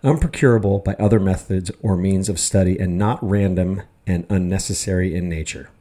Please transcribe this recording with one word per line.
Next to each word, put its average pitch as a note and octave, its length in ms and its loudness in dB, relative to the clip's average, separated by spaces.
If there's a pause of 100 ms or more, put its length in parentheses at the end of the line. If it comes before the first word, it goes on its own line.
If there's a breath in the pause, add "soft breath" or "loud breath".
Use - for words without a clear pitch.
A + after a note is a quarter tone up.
unprocurable A#2 800 2
by G2 100 -2
other G#2 260 2
methods F#2 520 -2 (100)
or G2+ 140 0
means F#2+ 340 0
of F2 100 -4
study, F#2+ 380 2
and F2+ 200 -2
not G#2 240 0
random F#2+ 600 0 (220)
and F2 240 -2
unnecessary F#2 880 -2
in F2+ 140 -4
nature. D#2 400 -8 (120)